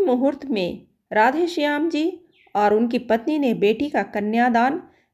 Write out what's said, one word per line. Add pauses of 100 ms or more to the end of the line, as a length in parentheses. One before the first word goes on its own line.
मुहूर्त
में (260)
राधे
श्याम
जी (300)
और
उनकी
पत्नी
ने
बेटी
का
कन्यादान (300)